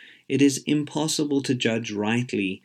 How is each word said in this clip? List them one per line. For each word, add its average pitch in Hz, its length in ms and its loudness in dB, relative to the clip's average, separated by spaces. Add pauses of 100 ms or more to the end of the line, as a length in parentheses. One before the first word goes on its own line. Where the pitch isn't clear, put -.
(280)
it 135 120 2
is 139 260 6
impossible 147 760 -2
to 135 100 -2
judge 117 380 -2
rightly 104 720 -2